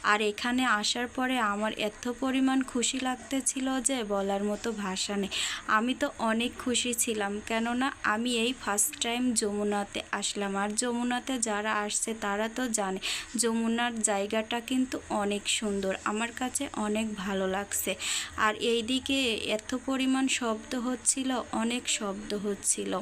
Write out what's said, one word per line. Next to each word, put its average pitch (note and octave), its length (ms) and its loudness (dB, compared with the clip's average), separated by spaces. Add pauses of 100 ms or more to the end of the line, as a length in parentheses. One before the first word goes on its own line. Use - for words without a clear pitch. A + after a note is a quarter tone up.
আর G#3 180 4
এখানে B3 500 0
আসার G#3+ 360 2
পরে B3+ 320 0
আমার G#3+ 400 2
এত G#3 240 -2 (160)
পরিমাণ C4 420 4
খুশি B3 380 0
লাগতেছিল C4 680 -2 (140)
যে C4+ 220 0
বলার G3 400 0
মতো G#3 280 0
ভাষা G3+ 460 -2
নেই। G3 140 0 (360)
আমি A3+ 260 4
তো C#4+ 140 0 (120)
অনেক A3+ 380 2
খুশি A#3+ 360 0
ছিলাম, G#3+ 460 0
কেননা A#3 480 0 (160)
আমি A3+ 340 2
এই A#3 160 2
ফার্স্ট G#3 480 0
টাইম A#3+ 220 0 (100)
যমুনাতে G#3 680 0 (120)
আসলাম। G3+ 440 -2
আর G3+ 200 0
যমুনাতে B3 640 0
যারা G#3+ 400 0
আসছে G#3 340 -2
তারা G#3+ 360 0
তো A#3+ 180 -2
জানে G3 320 -2 (360)
যমুনার A3+ 680 2
জায়গাটা G#3+ 580 0
কিন্তু B3+ 360 0 (140)
অনেক G3+ 380 0
সুন্দর, G3 460 0 (100)
আমার A3 280 0
কাছে B3+ 320 -4 (140)
অনেক G#3+ 280 0 (100)
ভালো F#3+ 320 0
লাগছে। G3 440 -2 (460)
আর G#3+ 240 4
এইদিকে A#3+ 560 2 (320)
এত G#3+ 220 -2 (140)
পরিমাণ C4 420 2
শব্দ A3+ 480 0
হচ্ছিল, B3+ 540 0 (220)
অনেক A#3 380 0
শব্দ G#3 480 -2
হচ্ছিল। G3 540 -2 (100)